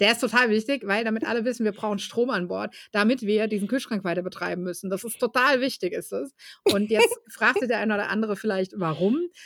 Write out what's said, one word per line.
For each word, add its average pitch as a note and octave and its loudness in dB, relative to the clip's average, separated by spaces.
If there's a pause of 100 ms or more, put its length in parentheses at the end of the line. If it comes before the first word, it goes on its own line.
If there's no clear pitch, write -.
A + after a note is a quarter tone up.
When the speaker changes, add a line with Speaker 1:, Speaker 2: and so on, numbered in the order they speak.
Speaker 1:
Der G#3 6
ist A#3 -2
total B3 4
wichtig, A3 0
weil G#3 0
damit A3+ -2
alle A#3 -2
wissen, A#3+ -2
wir G#3 2
brauchen G#3 -4
Strom B3 -2
an F3+ -2
Bord, G3 -6 (180)
damit A3 2
wir G#3+ 2
diesen G#3 -2
Kühlschrank A#3+ -2
weiter F3 -2
betreiben F3+ -6
müssen. F3+ -8
Das F#3+ -4
ist A3+ -10
total B3+ 2
wichtig, A#3+ -2
ist - -8
es. C4+ -6 (380)
Und G#3 0
jetzt A4+ 4
Speaker 2:
<laughs> - -20
Speaker 1:
fragt B3+ 2
sich A#3+ 0
der A3 0
eine G#3+ 0
oder G3+ 0
andere G#3+ -2
vielleicht, F#3+ -2
warum? F3+ 2 (260)